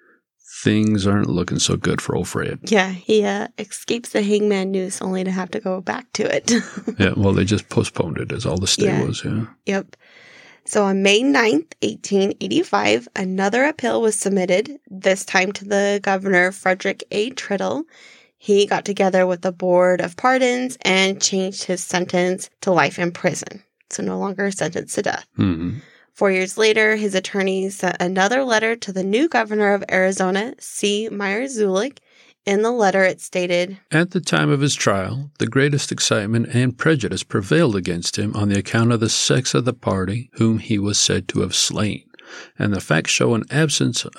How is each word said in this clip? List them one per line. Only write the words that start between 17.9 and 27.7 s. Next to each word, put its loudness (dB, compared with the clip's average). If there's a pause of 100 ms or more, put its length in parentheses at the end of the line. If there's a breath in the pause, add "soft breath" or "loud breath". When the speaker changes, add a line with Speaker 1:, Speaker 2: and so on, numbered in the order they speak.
Speaker 2:
He 4
got -2
together 2
with -2
the -2
Board 4
of -4
Pardons 0
and 2
changed -2
his -4
sentence -2 (100)
to 0
life 2
in -2
prison. -6 (260)
So -8
no -4
longer -4
sentenced -6
to -2
death. -4 (140)
Speaker 1:
Mm-hmm. 0 (340 loud breath)
Speaker 2:
Four 2
years -2
later, 4
his -2
attorney -2
sent -4